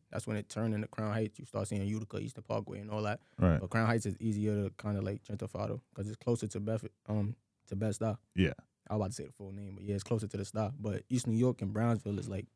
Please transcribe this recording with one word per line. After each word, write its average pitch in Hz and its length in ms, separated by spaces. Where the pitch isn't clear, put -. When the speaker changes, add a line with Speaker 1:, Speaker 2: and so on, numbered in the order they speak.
Speaker 1:
that's - 160
when 110 100
it 104 120
turned 110 260
into 107 140
Crown 107 240
Heights. 110 260
You - 60
start 101 240
seeing 101 180
Utica, 107 320
Eastern 107 260
Parkway, 107 360
and 104 100
all 107 120
that. 104 180
Speaker 2:
Right. 85 220
Speaker 1:
But 92 100
Crown 113 160
Heights 113 200
is 95 140
easier 107 340
to - 100
kinda, 104 240
like, 98 220
gentrify 104 440
though, 107 140
'cause 101 140
it's 107 100
closer 117 300
to 101 140
Bedford, 107 320
um, 107 300
to 98 100
Bed-Stuy. 107 400
Speaker 2:
Yeah. - 200
Speaker 1:
I 104 60
was 107 60
about 98 80
to - 60
say - 120
the - 60
full 98 200
name, 98 220
but 95 100
yeah, 101 100
it's 98 100
closer 110 220
to 104 100
the 101 80
style. 107 340
But 101 300
East 127 180
New 110 100
York 123 260
and 98 100
Brownsville 107 460
is, 95 100
like, 98 280